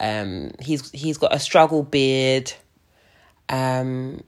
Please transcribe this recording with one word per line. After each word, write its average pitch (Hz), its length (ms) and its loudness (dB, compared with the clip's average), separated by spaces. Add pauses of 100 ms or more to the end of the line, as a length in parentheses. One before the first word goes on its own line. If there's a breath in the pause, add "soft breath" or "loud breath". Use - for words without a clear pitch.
Um, 101 580 -4
he's, 143 320 -6
he's 147 260 -4
got - 160 2
a 147 60 2
struggle 160 440 4
beard. 131 680 2 (960 soft breath)
Um, 131 800 -2